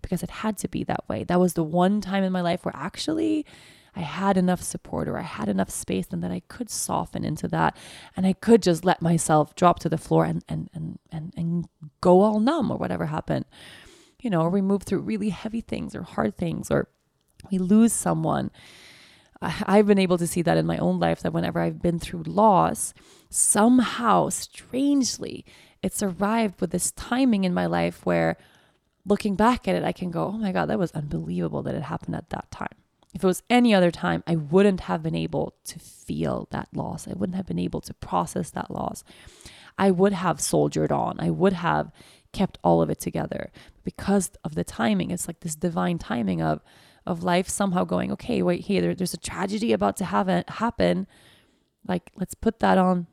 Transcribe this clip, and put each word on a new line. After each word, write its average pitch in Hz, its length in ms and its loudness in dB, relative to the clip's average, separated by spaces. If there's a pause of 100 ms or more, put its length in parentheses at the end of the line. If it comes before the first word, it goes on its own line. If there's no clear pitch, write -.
because - 220 -4
it 170 60 -8
had - 300 -6
to - 80 -6
be - 180 -4
that - 240 -4
way. - 160 -4
That 175 140 2
was 180 140 4
the 165 100 0
one 180 360 2
time 196 240 -2
in 190 80 0
my 185 100 -2
life 175 220 -2
where - 120 -6
actually 311 720 -4 (500)
I 185 60 -8
had 185 360 0
enough 180 240 2
support - 460 -6
or - 100 -4
I - 60 -6
had 208 260 -6
enough 190 200 0
space - 420 -4
and 175 120 -4
that 180 80 -4
I 180 160 -6
could - 220 -12
soften - 540 -4
into 160 260 -4
that 165 260 0 (400)
and 185 100 -2
I 190 80 4
could 226 280 6
just 170 240 2
let 180 160 2
myself 165 540 2
drop 175 240 4
to 156 100 -4
the 156 80 -2
floor 160 260 2
and, 165 240 -2
and, 160 260 -6
and, - 260 -10 (120)
and, 160 240 -10
and 170 300 -2 (340)
go 180 220 8
all 214 180 4
numb 269 320 2
or - 60 -2
whatever 175 300 -4
happened. 151 380 -4 (760)
You 240 80 -4
know, 170 120 2
or 165 80 2
we 196 120 2
move 190 220 0
through 170 180 -2
really 208 280 -4
heavy 220 320 -8
things - 340 -8
or 180 80 -8
hard - 340 -2
things - 340 -4
or 147 160 2 (640)
we 190 60 0
lose 214 340 6
someone. 160 600 -2 (880)
I, 175 240 -4
I've 202 220 6
been 202 120 6
able 185 200 4
to 170 80 0
see 175 160 -2
that 165 140 4
in 160 80 2
my 165 120 0
own 180 220 0
life, 165 220 0
that 165 120 -4
whenever 170 260 -2
I've 165 220 -4
been 170 180 0
through 165 240 -8
loss, 170 680 2 (360)
somehow, 214 1000 4
strangely, - 1120 -2 (400)
it's - 180 -2
arrived 202 600 -2
with 175 100 -2
this - 200 -2
timing 240 520 2
in 180 100 2
my 180 120 0
life 170 400 -2
where 165 320 2 (680)
looking 202 280 0
back 226 320 2
at 180 80 0
it, 180 80 -2
I 175 100 -2
can 180 180 -6
go, 165 140 -2
"Oh 196 120 -6
my 214 140 -2
God, 180 140 -2
that 208 140 -2
was 170 120 -2
unbelievable 160 720 -6
that - 120 -4
it 156 80 -6
happened 160 320 -8
at - 140 -10
that - 220 -10
time." - 240 -12 (380)
If 175 100 -6
it 190 40 4
was 180 220 0
any 240 240 6
other 180 180 6
time, 170 360 -2
I 165 80 0
wouldn't 180 460 4
have 175 200 -4
been 160 140 -4
able 160 400 -4 (100)
to - 140 -14
feel - 720 -6
that - 220 -6
loss. - 340 -8
I - 60 -8
wouldn't 180 220 -4
have 190 120 -6
been 175 120 -4
able 180 220 -4
to - 120 -16
process 175 580 -4
that - 180 -8
loss. - 340 -8 (760)
I 196 140 6
would 190 220 4
have 170 280 -2
soldiered 151 500 0
on. - 280 -2
I 165 100 -2
would 175 240 2
have 160 380 -2 (420)
kept - 300 -2
all 170 180 6
of 156 80 2
it 160 100 -4
together. - 520 -6 (320)
Because - 480 0 (120)
of 156 120 -8
the 175 80 -2
timing, 214 480 -2
it's 180 160 -6
like - 120 -12
this 160 160 -8
divine 175 420 -2
timing 190 440 -2
of, 78 200 0 (440)
of 170 180 -4
life 180 240 0
somehow 185 380 -2
going, 180 260 -2
"Okay, - 300 -4
wait, 175 240 0
hey, 185 160 0
there, 175 120 0
there's 180 200 -4
a 170 40 -10
tragedy 202 540 -4
about 196 260 2
to 185 80 -4
have 190 220 0
it 180 220 0
happen. 190 580 0 (800)
Like, - 300 -4
let's - 180 -6
put - 240 -2
that 190 180 4
on 180 360 2